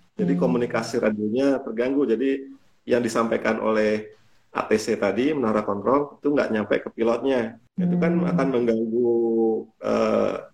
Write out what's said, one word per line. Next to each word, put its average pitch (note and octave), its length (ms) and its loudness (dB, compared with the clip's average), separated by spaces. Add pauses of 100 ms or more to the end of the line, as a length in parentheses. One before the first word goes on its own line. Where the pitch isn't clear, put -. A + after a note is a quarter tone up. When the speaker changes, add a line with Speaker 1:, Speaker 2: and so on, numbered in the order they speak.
(200)
Speaker 1:
Jadi F2+ 160 2
Speaker 2:
Hmm. - 80 -2
Speaker 1:
komunikasi A#2+ 560 0
radionya A2+ 640 0
terganggu. B2+ 400 0
Jadi C3+ 400 0 (400)
yang A#2+ 160 2
disampaikan A2+ 640 0
oleh G#2+ 560 0 (340)
A - 120 -2
T - 140 -2
C A2 160 -2
tadi, G#2+ 400 0
menara A2 260 0
kontrol, A#2 600 -2
itu C#3+ 100 0
nggak C3+ 200 0
nyampe G#2+ 300 0
ke - 120 -10
pilotnya. A#2 680 0 (180)
Itu F3 240 0
kan E3+ 160 2
Speaker 2:
Hmm. - 140 0
Speaker 1:
akan C#3 180 0
mengganggu, A#2 640 0 (720)
eh, A2 480 2 (200)